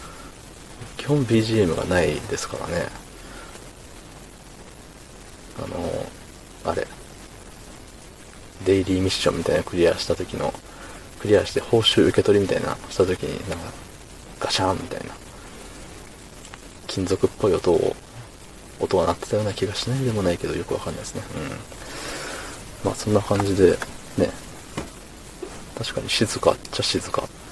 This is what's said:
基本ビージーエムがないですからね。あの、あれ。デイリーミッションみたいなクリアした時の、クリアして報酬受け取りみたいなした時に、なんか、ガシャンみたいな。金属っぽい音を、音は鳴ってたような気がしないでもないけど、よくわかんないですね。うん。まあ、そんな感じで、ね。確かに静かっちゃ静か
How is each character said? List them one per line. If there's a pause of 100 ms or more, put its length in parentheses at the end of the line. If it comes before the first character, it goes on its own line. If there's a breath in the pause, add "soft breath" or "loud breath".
(960 loud breath)
基
本
ビ
ー
ジ
ー
エ
ム
が
な
い (100)
で
す
か
ら
ね。 (2750 loud breath)
あ
の、
あ
れ。 (1800)
デ
イ
リ
ー
ミ
ッ
シ
ョ
ン
み
た
い
な
ク
リ
ア
し
た
時
の、 (680 loud breath)
ク
リ
ア
し
て
報
酬
受
け
取
り
み
た
い
な (140)
し
た
時
に、
な
ん
か、 (720)
ガ
シ
ャ
ン
み
た
い
な。 (1700 loud breath)
金
属
っ (100)
ぽ
い
音
を、 (840)
音
は
鳴
っ
て
た
よ
う
な
気
が
し
な
い
で
も
な
い
け
ど、
よ
く
わ
か
ん
な
い
で
す
ね。 (120)
う
ん。 (1400 loud breath)
ま
あ、
そ
ん
な
感
じ
で、 (380)
ね。 (1500)
確
か
に
静
か
っ (140)
ち
ゃ
静
か (240 loud breath)